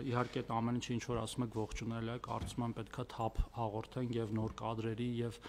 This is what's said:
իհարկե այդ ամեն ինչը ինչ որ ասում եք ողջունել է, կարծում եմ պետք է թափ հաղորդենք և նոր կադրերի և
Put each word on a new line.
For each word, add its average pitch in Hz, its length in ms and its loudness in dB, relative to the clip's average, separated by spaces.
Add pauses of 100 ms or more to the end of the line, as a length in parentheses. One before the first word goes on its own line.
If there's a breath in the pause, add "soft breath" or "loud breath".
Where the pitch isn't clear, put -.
իհարկե 123 380 2
այդ - 100 -4
ամեն 117 280 2
ինչը 120 140 -2
ինչ 117 120 0
որ 120 160 0
ասում 113 240 0
եք 110 100 -2
ողջունել 113 540 -2
է, 117 120 -2
կարծում 113 440 0
եմ 117 100 2
պետք 110 200 -6
է 127 120 -2
թափ - 340 2 (100)
հաղորդենք 113 640 0
և 113 180 2
նոր 110 220 2
կադրերի 113 560 0
և 117 280 0 (100)